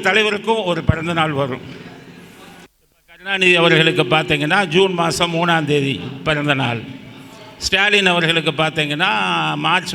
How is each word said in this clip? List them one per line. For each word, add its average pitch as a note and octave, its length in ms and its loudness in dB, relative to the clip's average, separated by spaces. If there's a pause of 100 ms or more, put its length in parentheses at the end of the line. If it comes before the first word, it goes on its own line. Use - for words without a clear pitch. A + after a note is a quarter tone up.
தலைவருக்கும் G#3 640 0
ஒரு D#3+ 200 -2
பிறந்த D#3+ 300 -2
நாள் D#3 200 0
வரும். C3 240 -6 (1500)
கருணாநிதி F3+ 520 2
அவர்களுக்கு D#3+ 420 4 (120)
பார்த்தீங்கன்னா, D#3 440 0 (140)
ஜூன் F#3+ 260 4
மாதம் E3 360 0
மூணாம் E3 360 0
தேதி C#3 220 0 (340)
பிறந்த D3 340 0
நாள். A#2+ 180 -2 (840)
ஸ்டாலின் G3 480 2
அவர்களுக்கு D#3+ 480 0
பார்த்தீங்கன்னா, D#3 480 -2 (560)
மார்ச் F3+ 280 -2